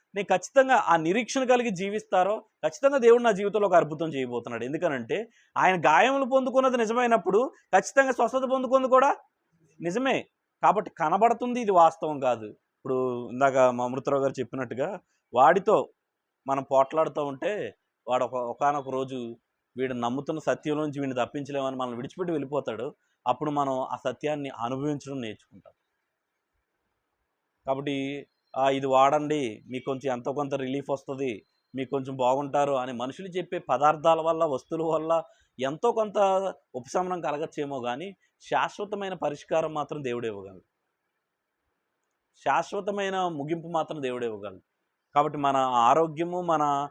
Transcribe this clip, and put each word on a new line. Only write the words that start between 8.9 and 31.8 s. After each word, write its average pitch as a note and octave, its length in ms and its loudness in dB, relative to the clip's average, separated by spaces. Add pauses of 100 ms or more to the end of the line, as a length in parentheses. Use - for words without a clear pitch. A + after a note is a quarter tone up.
నిజమే. F#3 460 0 (360)
కాబట్టి F3+ 280 2
కనబడుతుంది, A#3 680 0
ఇది G#3 100 -2
వాస్తవం D#3+ 500 4
కాదు. A#2+ 260 0
ఇప్పుడు B2+ 840 -4
ఇందాక C3 260 2
మా B2 280 4
అమృతరావు C3+ 380 -2
గారు C3+ 180 -2
చెప్పినట్టుగా C3 600 -6 (340)
వాడితో E3+ 540 4 (580)
మనం C3+ 160 -2
పోట్లాడుతూ C#3+ 640 0
ఉంటే C#3+ 500 -6 (340)
వాడు B2+ 160 0
ఒక, A#2 100 -6
ఒకానొక C3 540 -2
రోజు B2+ 480 -6 (400)
వీడు B2+ 180 -4
నమ్ముతున్న C3 440 -4
సత్యంలోంచి D3 600 -4
వీడిని C3+ 140 -4
తప్పించలేమని C3+ 640 -4
మనల్ని B2 200 -6
విడిచిపెట్టి F3 360 -8
వెళ్ళిపోతాడు. C3+ 640 -6 (320)
అప్పుడు C3+ 240 -2
మనం C#3 300 -2
ఆ B2 160 -6
సత్యాన్ని C#3+ 520 -6
అనుభవించడం C3+ 720 -6
నేర్చుకుంటాం. G#2+ 520 -14 (1900)
కాబట్టి, C#3 600 -6 (300)
"ఆ, C3+ 140 2
ఇది C#3 160 -2
వాడండి, C#3 800 2
మీకు B2 180 -10
కొంచెం C3 280 -6
ఎంతో B2 200 -6
కొంత C#3 220 -4
రిలీఫ్ C3+ 360 -6
వస్తది, C3+ 560 -6 (280)
మీకు B2+ 160 -8